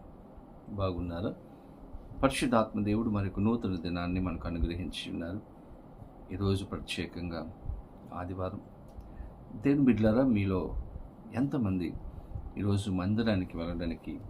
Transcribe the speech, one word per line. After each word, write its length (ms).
బాగున్నారా? 640
పరిశుద్ధాత్మ 600
దేవుడు 280
మరొక 300
నూతన 360
దినాన్ని 440
మనకు 280
అనుగ్రహించి 640
ఉన్నారు. 280
ఈరోజు 320
ప్రత్యేకంగా 880
ఆదివారం. 460
దేవుని 220
బిడ్డలారా, 380
మీలో 600
ఎంతమంది 580
ఈరోజు 320
మందిరానికి 680
వెళ్ళడానికి 600